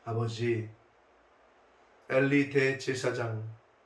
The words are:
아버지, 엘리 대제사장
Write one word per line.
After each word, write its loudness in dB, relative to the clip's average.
아버지, -2
엘리 4
대제사장 -2